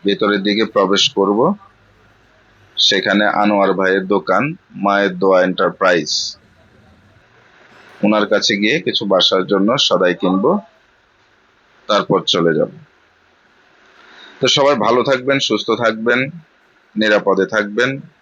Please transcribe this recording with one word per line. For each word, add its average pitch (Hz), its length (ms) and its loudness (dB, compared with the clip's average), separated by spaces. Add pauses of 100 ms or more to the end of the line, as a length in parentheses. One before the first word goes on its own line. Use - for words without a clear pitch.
ভেতরের 101 440 0
দিকে 104 160 0 (120)
প্রবেশ 98 280 2 (140)
করব, 101 220 2 (1400)
সেখানে 101 480 0 (160)
আনোয়ার 101 380 2
ভাইয়ের 95 240 0 (100)
দোকান 98 300 0 (420)
মায়ের 101 360 0
দোয়া 95 260 4
এন্টারপ্রাইজ, 90 600 0 (2000)
ওনার 104 260 2
কাছে 101 300 0
গিয়ে 117 240 0
কিছু 113 180 -4 (100)
বাসার 92 380 2
জন্য 101 180 2 (180)
সদাই 90 340 0
কিনবো, 95 300 0 (1400)
তারপর 101 300 0 (140)
চলে 85 240 2
যাব। - 140 -2 (1700)
তো 131 60 0 (100)
সবাই 143 200 4 (100)
ভালো 120 240 2
থাকবেন, 131 280 0 (100)
সুস্থ 107 200 -2 (160)
থাকবেন, 113 360 0 (760)
নিরাপদে 98 500 2 (100)
থাকবেন। 107 360 -2 (300)